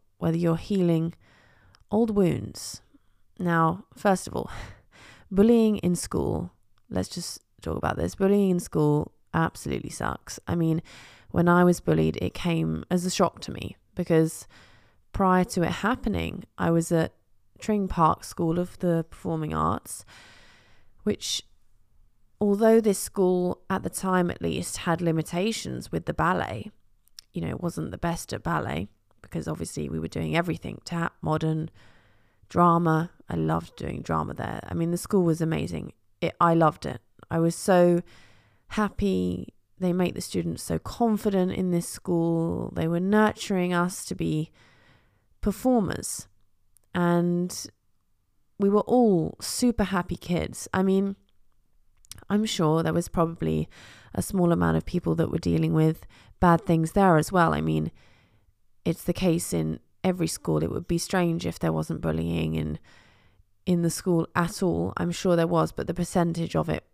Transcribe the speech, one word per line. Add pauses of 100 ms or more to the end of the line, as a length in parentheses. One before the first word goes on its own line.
(180)
whether
you're
healing (760)
old
wounds. (560)
Now, (100)
first
of
all, (400)
<laughs>
bullying
in
school, (380)
let's
just (220)
talk
about
this.
Bullying
in
school (200)
absolutely
sucks.
I
mean, (480)
when
I
was
bullied,
it
came
as
a
shock
to
me (180)
because (680)
prior
to
it
happening, (120)
I
was
at (460)
Tring
Park
School
of
the
Performing
Arts, (1000)
which, (1000)
although
this
school
at
the
time
at
least
had
limitations
with
the
ballet, (640)
you
know,
it
wasn't
the
best
at
ballet (320)
because
obviously
we
were
doing
everything,
tap,
modern, (800)
drama. (180)
I
loved
doing
drama
there.
I
mean,
the
school
was
amazing. (280)
It,
I
loved
it. (300)
I
was
so (680)
happy. (280)
They
make
the
students
so
confident
in
this
school.
They
were
nurturing
us
to
be (880)
performers. (680)
And (920)
we
were
all
super
happy
kids.
I
mean, (1120)
I'm
sure
there
was
probably (460)
a
small
amount
of
people
that
were
dealing
with (340)
bad
things
there
as
well.
I
mean, (920)
it's
the
case
in (220)
every
school.
It
would
be
strange
if
there
wasn't
bullying
in, (880)
in
the
school
at
all.
I'm
sure
there
was,
but
the
percentage
of
it